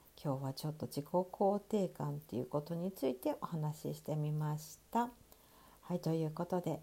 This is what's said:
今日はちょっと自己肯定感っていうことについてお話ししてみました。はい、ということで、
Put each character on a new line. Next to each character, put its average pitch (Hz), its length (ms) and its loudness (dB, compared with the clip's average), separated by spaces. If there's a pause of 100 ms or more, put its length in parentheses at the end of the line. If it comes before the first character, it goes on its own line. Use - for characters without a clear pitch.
(240)
今 139 140 2
日 139 60 -4
は 135 100 -2
ち - 140 -4
ょ - 20 0
っ 151 60 -4
と 226 120 -4
自 - 140 -4
己 147 40 -6
肯 196 540 4
定 202 300 2
感 147 240 -2
っ 147 60 -4
て - 180 -6
い 127 60 0
う - 20 -2
こ 147 160 0
と 160 120 -6
に 175 200 -2
つ - 120 -4
い 254 100 2
て 294 260 0
お - 40 -2
話 151 480 -2
し - 20 -4
し 156 40 -14
て 160 160 -4
み 151 160 2
ま 151 260 0
し - 220 -12 (120)
た。 240 180 2 (800)
は 180 80 -2
い、 175 60 0
と 160 120 2
い 160 120 2
う 156 60 0
こ 175 140 -2
と 180 140 2
で、 160 240 0